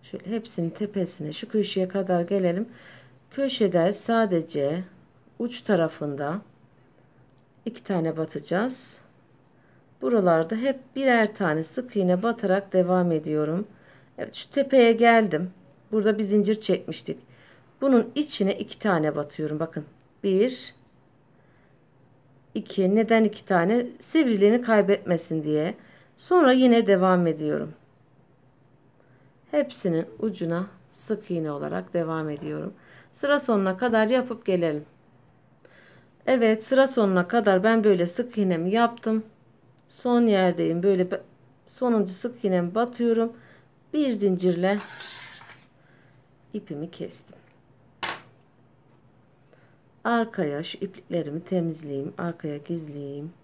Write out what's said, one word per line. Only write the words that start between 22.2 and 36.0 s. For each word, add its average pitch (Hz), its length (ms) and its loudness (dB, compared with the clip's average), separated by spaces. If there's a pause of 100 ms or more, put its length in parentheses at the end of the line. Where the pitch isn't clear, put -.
iki. 196 400 0
Neden 226 300 4
iki - 220 -4
tane? 202 400 2 (120)
Sivriliğini 233 640 2
kaybetmesin 196 800 2
diye. 151 320 -2 (420)
Sonra 330 360 4
yine 240 340 6
devam 185 400 4
ediyorum. 156 480 -4 (1800)
Hepsinin 185 560 -2 (120)
ucuna 185 480 -4 (220)
sık - 420 -8
iğne 160 200 -4
olarak 151 440 -8
devam 160 360 -4
ediyorum. 151 440 -8 (380)
Sıra 285 280 0
sonuna 196 360 0
kadar 220 300 2
yapıp 254 400 -2
gelelim. 165 380 0 (1400)